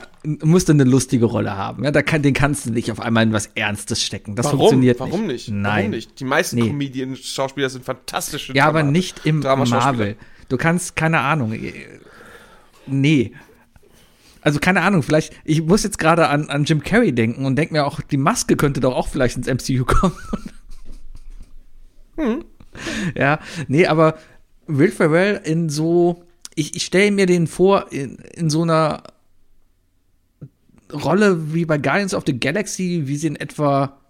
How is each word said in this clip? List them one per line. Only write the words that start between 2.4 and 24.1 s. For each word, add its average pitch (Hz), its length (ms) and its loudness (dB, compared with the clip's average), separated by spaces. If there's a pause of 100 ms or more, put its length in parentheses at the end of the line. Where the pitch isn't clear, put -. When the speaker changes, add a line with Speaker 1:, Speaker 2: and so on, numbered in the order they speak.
Speaker 1:
du 117 60 -4
nicht 117 180 -2
auf 110 100 -8
einmal 113 220 2
in 110 100 2
was 104 220 -2
Ernstes 107 480 -4
stecken. - 340 -8
Das 123 100 -2
Speaker 2:
Warum? 139 140 0
Speaker 1:
funktioniert 127 400 4
Speaker 2:
Warum 185 260 -4
Speaker 1:
nicht. 131 220 -8
Speaker 2:
nicht? - 20 -10
Speaker 1:
Nein. 101 340 -2
Speaker 2:
Warum 107 60 -2
nicht? - 300 -10
Die 135 40 -8
meisten 139 320 -2
Speaker 1:
Nee. 117 120 2
Speaker 2:
Comedian-Schauspieler 135 1000 -4
sind 127 140 -14
fantastische - 720 -8
Speaker 1:
Ja, 139 120 4
aber 156 140 2
Speaker 2:
Drama-, 143 120 2
Speaker 1:
nicht 180 320 -2
im 151 160 2
Speaker 2:
Dramaschauspieler. 131 520 2
Speaker 1:
Marvel. 104 240 -2 (320)
Du 131 80 -2
kannst, 170 400 -2
keine 160 240 0
Ahnung, 131 320 -2
äh, - 200 -8 (1120)
nee. 135 460 2 (1120)
Also 147 180 2
keine 185 220 2
Ahnung, 175 200 2
vielleicht, 156 300 0 (120)
ich 156 180 2
muss 185 200 4
jetzt - 160 -4
gerade 160 300 4
an, 147 220 0
an 143 140 0
Jim 156 180 2
Carrey 208 300 2
denken 117 340 0
und 131 100 0
denk 165 160 -2
mir 151 120 2
auch, - 160 -4
die - 160 -4
Maske 165 400 0
könnte 143 240 0
doch 127 140 2
auch 160 140 -4
vielleicht 127 280 0
ins 127 120 -4
M 127 100 0
C 131 220 -2
U 123 40 -2
kommen. - 340 2
<laughs> - 60 -16 (1900)
Speaker 2:
Hm. 285 280 -2 (680)
Speaker 1:
Ja, 143 260 0 (280)
nee, 151 180 4
aber 156 300 4 (500)